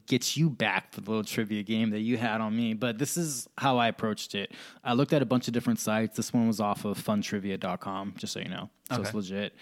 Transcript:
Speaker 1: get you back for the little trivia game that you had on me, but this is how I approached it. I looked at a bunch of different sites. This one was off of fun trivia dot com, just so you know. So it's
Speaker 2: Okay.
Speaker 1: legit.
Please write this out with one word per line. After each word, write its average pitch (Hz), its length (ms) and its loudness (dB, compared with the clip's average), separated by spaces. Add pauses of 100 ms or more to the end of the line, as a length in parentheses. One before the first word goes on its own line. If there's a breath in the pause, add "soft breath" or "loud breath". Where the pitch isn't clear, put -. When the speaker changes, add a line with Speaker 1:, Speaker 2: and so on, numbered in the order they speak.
Speaker 1:
get - 320 2
you 160 120 6
back 107 440 0
for - 80 -10
the 98 80 -8
little 107 140 0
trivia 104 400 -2
game 110 280 2
that 107 100 -2
you 117 160 0
had 110 240 0
on 107 140 0
me, 113 180 0
but 110 260 -2
this 143 180 -2
is 151 300 -2 (100)
how 131 200 4
I 117 100 6
approached - 480 -2
it. 98 160 -4 (320 loud breath)
I 123 100 0
looked 139 200 2
at 147 80 6
a 127 40 2
bunch 123 220 2
of 120 60 0
different 117 260 0
sites. 110 380 0
This 113 160 -2
one 117 140 6
was 107 120 2
off 104 260 0
of 101 120 -2
fun 107 240 0
trivia 98 360 -2
dot 92 220 -2
com, 98 380 -6
just - 160 -8
so 101 60 -8
you 98 100 -6
know. 95 200 -8 (220)
So 120 100 0
it's 101 80 -2
Speaker 2:
Okay. 110 80 -4
Speaker 1:
legit. 98 440 -4